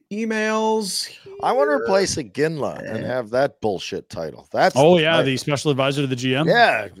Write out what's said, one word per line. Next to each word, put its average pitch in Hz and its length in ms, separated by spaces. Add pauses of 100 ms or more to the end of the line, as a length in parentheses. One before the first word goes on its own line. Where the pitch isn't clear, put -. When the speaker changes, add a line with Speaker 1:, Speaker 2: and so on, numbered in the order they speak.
Speaker 1:
emails 220 1040 (300)
Speaker 2:
I 180 80
wanna 285 200
Speaker 1:
here. 277 100
Speaker 2:
replace 196 340
Iginla 131 640
and 113 240
Speaker 1:
Eh. - 20
Speaker 2:
have 117 260
that 131 280
bullshit 95 500
title. 78 440
That's 143 240
Speaker 3:
Oh, 160 180
Speaker 2:
the 165 80
Speaker 3:
yeah, 160 140
Speaker 2:
title. 160 80
Speaker 3:
the 131 120
special 147 320
advisor 135 340
to 135 40
the 127 80
G 127 180
M? 151 140
Speaker 2:
Yeah, 170 400 (120)